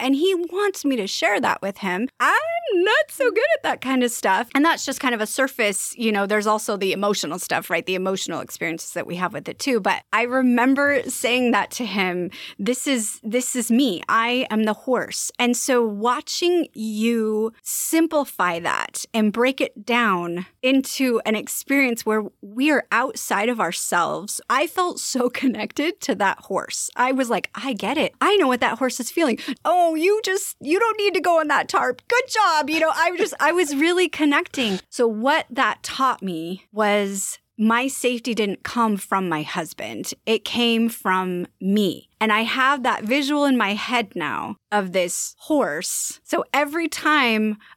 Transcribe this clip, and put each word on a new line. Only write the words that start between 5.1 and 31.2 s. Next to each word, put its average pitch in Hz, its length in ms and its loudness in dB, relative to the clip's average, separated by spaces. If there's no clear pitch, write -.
of 214 60 -4
a 214 40 -2
surface, 226 720 -2
you 226 140 0
know, 202 140 2
there's 208 200 0
also 214 300 0
the 190 160 0
emotional 185 480 -2
stuff, - 300 -4
right? 165 160 -2
The 185 100 -2
emotional 185 460 -4
experiences - 500 -8
that 165 160 -8
we 175 80 -8
have 180 160 -4
with - 160 -10
it - 120 -10
too. 247 200 0
But 185 320 -2
I 226 120 2
remember 262 840 2
saying 247 440 0
that 208 200 0
to - 140 -6
him, 185 460 -2
"This 233 260 -2
is, 247 380 -2
this 247 320 -2
is 240 160 -2
me. 233 380 2
I 240 400 0
am 220 160 0
the 214 80 2
horse." - 640 -2
And 247 160 2
so 247 320 2
watching 262 840 0
you 220 800 0
simplify 285 960 0
that - 540 -4
and 214 180 2
break 254 300 2
it - 240 -4
down 185 600 0
into 262 640 2
an 220 100 0
experience 254 680 0
where 214 180 0
we 240 300 0
are 262 200 2
outside 226 580 0
of 233 100 -2
ourselves, 170 920 -2
I 269 160 2
felt 359 340 -2
so 247 300 0
connected 254 720 -2
to 240 140 -2
that 190 240 0
horse. - 560 -6
I 254 160 2
was 262 180 0
like, 208 240 -2
"I 254 200 -6
get 214 240 -4
it. 247 240 0
I 370 160 4
know 320 100 4
what 247 140 2
that 233 180 0
horse 254 200 -2
is 233 120 -8
feeling. 294 260 2
Oh, 339 300 4
you 381 280 4
just, 392 380 -2
you 311 180 2
don't 440 180 2
need 403 160 2
to 381 80 0